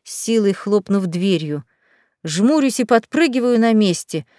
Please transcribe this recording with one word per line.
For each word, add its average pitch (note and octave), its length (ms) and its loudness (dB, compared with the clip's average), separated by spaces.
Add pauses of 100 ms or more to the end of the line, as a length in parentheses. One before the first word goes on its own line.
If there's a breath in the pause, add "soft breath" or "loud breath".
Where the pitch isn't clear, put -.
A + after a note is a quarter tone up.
с - 100 -16
силой G#3+ 380 0
хлопнув G3 540 -2
дверью. D#3+ 580 -2 (580)
Жмурюсь A#3+ 580 0
и B3 40 0
подпрыгиваю B3 760 0
на A3+ 140 2
месте. F#3 540 0 (120 soft breath)